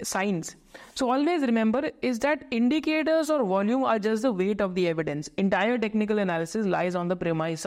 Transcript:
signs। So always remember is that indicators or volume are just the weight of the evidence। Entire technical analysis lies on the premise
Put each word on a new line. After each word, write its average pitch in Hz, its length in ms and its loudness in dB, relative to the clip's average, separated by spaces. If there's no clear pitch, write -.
signs। 190 420 -2
So 247 220 0
always 285 340 2
remember 226 360 2
is 240 220 0
that 294 260 -2
indicators 311 840 2
or 269 80 2
volume 226 380 2
are 220 160 2
just 220 200 0
the 220 140 0
weight 202 260 0
of 180 80 -8
the 180 180 2
evidence। 151 440 -4
Entire 196 400 2
technical 214 480 0
analysis 175 500 -2
lies 175 260 -2
on 175 120 -2
the 175 100 -4
premise 165 420 -2